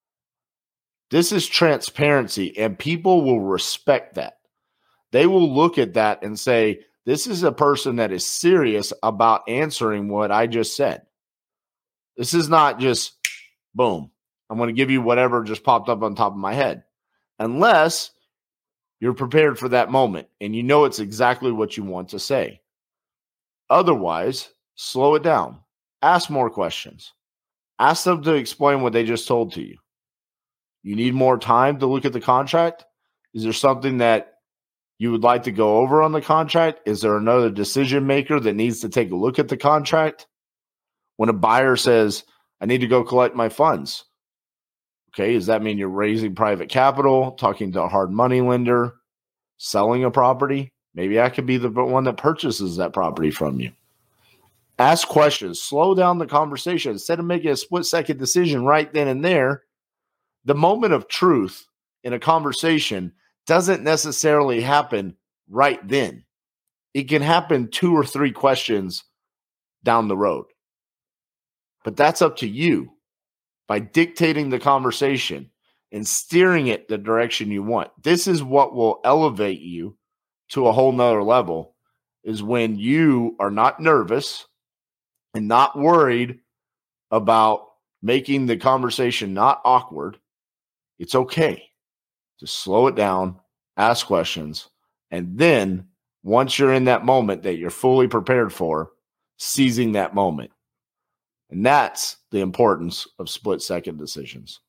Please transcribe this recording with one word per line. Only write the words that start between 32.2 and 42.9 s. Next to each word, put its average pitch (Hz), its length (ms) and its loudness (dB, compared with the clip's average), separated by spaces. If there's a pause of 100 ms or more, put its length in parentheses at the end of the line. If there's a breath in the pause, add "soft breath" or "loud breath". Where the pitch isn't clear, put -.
contract? 139 640 0 (480)
Is 110 100 -8
there 113 100 -2
something 131 460 0
that 113 340 2 (640)
you 117 140 -2
would 110 120 0
like 120 200 4
to 123 80 -6
go 107 280 4
over 135 240 4
on 156 80 2
the 156 100 -4
contract? 160 640 0
Is 98 160 -2
there 104 160 2
another 117 320 4
decision 131 580 -2
maker 139 320 0
that 110 140 0
needs 110 280 -2
to 113 80 -6
take 98 220 -2
a 90 40 -4
look 117 240 -2
at 139 100 0
the 123 80 -6
contract? 151 680 0 (920)
When 110 120 0
a 113 40 4
buyer 120 420 4
says, 113 480 2 (380)
"I 101 60 -4
need 127 140 2
to 123 60 -2
go 120 160 4